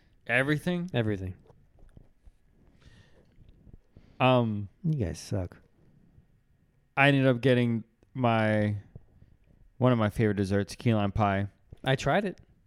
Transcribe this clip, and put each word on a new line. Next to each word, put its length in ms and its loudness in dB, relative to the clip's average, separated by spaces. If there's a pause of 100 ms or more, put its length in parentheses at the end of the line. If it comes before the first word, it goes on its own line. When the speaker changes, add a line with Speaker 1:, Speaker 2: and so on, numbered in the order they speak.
(260)
Speaker 1:
Everything? 680 -2
Speaker 2:
Everything. 420 -2 (2750)
Speaker 1:
Um, 480 2 (160)
Speaker 2:
You 220 -2
guys 120 -6
suck. 380 -8 (1400)
Speaker 1:
I 120 4
ended 180 4
up 140 2
getting 440 2 (300)
my, 600 0 (1040)
one 140 4
of 60 0
my 120 2
favorite 260 0
desserts, 400 -2
key 180 0
lime 180 -2
pie. 360 0 (360)
Speaker 2:
I 120 0
tried 280 -2
it. 140 -8 (280)